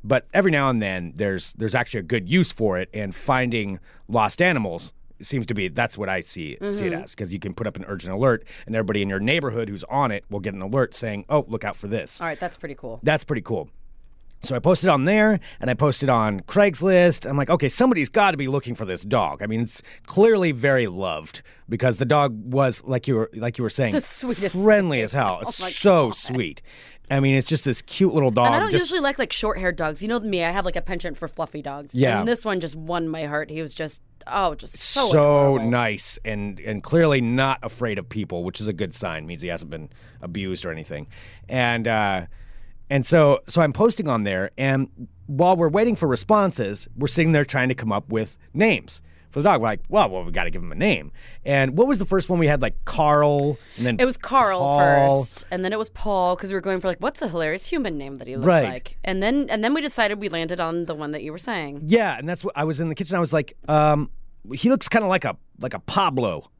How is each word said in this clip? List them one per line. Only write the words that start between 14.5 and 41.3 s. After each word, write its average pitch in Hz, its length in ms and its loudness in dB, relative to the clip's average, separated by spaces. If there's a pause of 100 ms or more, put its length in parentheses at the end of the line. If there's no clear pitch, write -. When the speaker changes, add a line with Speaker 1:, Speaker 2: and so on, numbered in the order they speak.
Speaker 1:
I 120 40 -2
posted 180 300 4
on 139 160 4
there, 214 340 4 (200)
and 127 120 -2
I - 20 2
posted 117 360 2
on 107 320 2
Craigslist. 180 840 4
I'm 139 100 0
like, 143 120 0
"Okay, 156 200 2
somebody's 226 400 2
gotta 196 280 4
be 135 100 -4
looking 131 280 -2
for 110 100 -8
this 90 180 -6
dog." 95 380 0
I 104 60 -6
mean, 110 140 -2
it's - 200 -6 (240)
clearly 196 460 4
very 131 360 2
loved 87 540 -6 (260)
because 117 300 0
the 131 80 -2
dog 123 480 0
was, 131 300 0
like 127 240 -4
you 131 80 2
were, 110 180 0
like 113 240 -6
you 123 60 -4
were 110 80 -2
saying, 117 220 0
Speaker 2:
The 294 80 0
sweetest 202 540 -4
Speaker 1:
friendly 190 420 4
Speaker 2:
thing. 113 80 0
Speaker 1:
as 107 80 -8
hell. 101 260 0
Speaker 2:
<laughs> 110 60 -10
Oh 233 60 -6 (100)
my 185 80 -2
Speaker 1:
So 175 400 6
Speaker 2:
God. - 80 -6
Speaker 1:
sweet. 110 440 -6 (480)
I 139 100 2
mean, 135 160 4
it's 131 100 2
just - 200 -2
this 127 180 -2
cute 185 320 0
little 139 160 4
dog. 120 160 6
Speaker 2:
And 117 80 6
I - 40 4
don't - 120 0
Speaker 1:
just 349 140 4
Speaker 2:
usually 349 140 -2
like, 277 200 0
like, 226 120 -2
short-haired 185 440 -2
dogs. 156 260 -4
You 214 60 -6
know 233 120 0
me, 190 240 -2
I 165 60 0
have, 190 160 -2
like, 180 100 -2
a 170 60 -2
penchant 170 380 -6
for 165 80 -8
fluffy 156 340 -8
dogs. 143 320 -12
Speaker 1:
Yeah. 127 260 4
Speaker 2:
And 107 80 -2
this - 160 -2
one 196 160 -2
just 165 160 -8
won 165 340 -4
my 160 160 -6
heart. 151 260 -6
He 160 100 -8
was 151 140 -10
just, 156 260 -10 (240)
oh, 180 300 0
just - 240 -12
so 254 320 2
Speaker 1:
So 156 60 6 (320)
Speaker 2:
adorable. 117 200 2
Speaker 1:
nice 117 560 -2
and, 104 360 -6
and 104 200 -6
clearly 151 400 4
not 131 400 0
afraid 110 380 -4
of 87 100 -12
people, 90 340 -6
which 92 160 -8
is 107 60 -6
a 107 80 -4
good 85 220 -6
sign. 80 320 -6
Means 85 160 -12
he 90 60 -6
hasn't 82 200 -8
been 78 200 -12 (300)
abused 92 460 -8
or 85 60 -6
anything. 78 340 -10 (420)